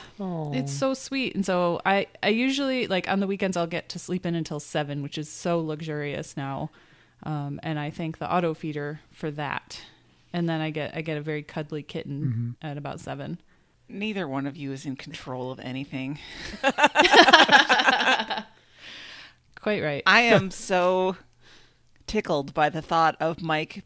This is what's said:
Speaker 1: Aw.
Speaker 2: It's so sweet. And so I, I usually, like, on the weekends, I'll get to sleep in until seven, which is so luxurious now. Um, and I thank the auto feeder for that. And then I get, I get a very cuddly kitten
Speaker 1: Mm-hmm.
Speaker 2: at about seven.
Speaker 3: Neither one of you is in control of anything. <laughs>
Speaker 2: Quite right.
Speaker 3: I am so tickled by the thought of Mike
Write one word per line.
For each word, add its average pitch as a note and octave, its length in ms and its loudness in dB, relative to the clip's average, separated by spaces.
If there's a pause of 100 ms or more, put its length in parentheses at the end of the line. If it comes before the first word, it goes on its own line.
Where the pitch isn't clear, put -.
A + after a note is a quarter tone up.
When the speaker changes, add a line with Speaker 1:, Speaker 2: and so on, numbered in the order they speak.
(180)
Speaker 1:
Aw. E3 360 -4
Speaker 2:
It's B3+ 180 -2
so C4 220 0
sweet. C4 400 -4
And F#3+ 100 0
so F3+ 400 2
I, G3 220 4 (160)
I G3+ 80 2
usually, C4 560 0
like, F3+ 200 0
on G3 140 2
the G3 60 0
weekends, F#3+ 280 -2
I'll E3+ 120 0
get E3+ 240 -6
to F3 80 -10
sleep - 260 -4
in E3+ 100 0
until D#3 260 -4
seven, C#3+ 420 -4
which C#3+ 160 -8
is D3+ 100 -6
so E3+ 320 -2
luxurious D3+ 800 -6
now. C#3 320 -6 (540)
Um, C#3+ 380 -6
and D#3 160 -4
I D3 120 -6
thank D#3+ 260 -6
the - 180 -4
auto F3 200 2
feeder D3 460 -6 (100)
for D#3 220 -6
that. - 500 -8 (500)
And E3+ 160 0
then D#3+ 140 -2
I D#3 80 -2
get, D3+ 260 -6
I E3 60 -6
get D#3 160 -4
a - 20 -6
very D3+ 220 -6
cuddly D3+ 400 -8
kitten B2 800 -4
Speaker 1:
Mm-hmm. D#3 40 -10
Speaker 2:
at D3 120 -8
about C#3 220 -10
seven. C#3+ 420 -10 (480)
Speaker 3:
Neither G3 360 -4
one C#3 200 -2
of C3+ 100 -6
you C#3 160 -6
is C#3 140 -8
in C3 100 -6
control B2+ 540 -8
of C3 100 -10
anything. C3 580 -6 (440)
<laughs> - 0 - (3000)
Speaker 2:
Quite G#3 220 0
right. D3 240 -2
Speaker 3:
I G3+ 160 10
am G#3 280 6
so F#3 680 2 (880)
tickled D#3+ 480 -2
by D3+ 140 4
the D#3 140 -4
thought E3 380 2
of D#3+ 220 -2
Mike D#3+ 440 -4